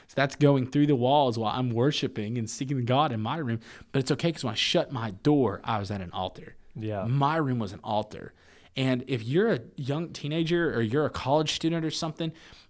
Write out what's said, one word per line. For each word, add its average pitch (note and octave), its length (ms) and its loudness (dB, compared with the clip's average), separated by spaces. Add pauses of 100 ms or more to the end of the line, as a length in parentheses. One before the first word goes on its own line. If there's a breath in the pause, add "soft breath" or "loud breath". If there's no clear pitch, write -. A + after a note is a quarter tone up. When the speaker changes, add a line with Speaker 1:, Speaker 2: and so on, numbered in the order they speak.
Speaker 1:
So - 80 -20
that's C#3 200 0
going C#3 320 4
through D3 200 4
the D3 80 6
walls B2+ 440 4
while G#2+ 180 -2
I'm B2+ 120 0
worshiping A#2+ 680 0
and A2 120 -4
seeking C3+ 360 -4
God C3 280 2
in A2 80 -2
my B2 160 -2
room. A#2 240 -4 (320 loud breath)
But C#3 60 2
it's C3 120 0
okay C3 220 0
'cause - 100 -10
when A#2+ 80 -2
I G#2+ 60 -8
shut - 340 2
my A2+ 200 -4
door, A2+ 520 2
I A2+ 160 0
was G2 100 -4
at G2+ 120 -4
an F2 100 -10
altar. - 440 -6 (200)
Speaker 2:
Yeah. G#2+ 300 -4
Speaker 1:
My C#3 320 2
room C3 220 0
was G2+ 120 -4
an G2 100 -14
altar. - 520 -4 (420 soft breath)
And C3 320 0
if A#2+ 160 -4
you're F3+ 300 2
a B2 80 -2 (160)
young D3 340 -4
teenager D#3+ 640 -2
or A#2 60 2
you're B2 240 2
a B2+ 40 0
college D3 440 0
student E3 320 -2
or D#3 60 -4
something, D#3+ 420 -6 (360 loud breath)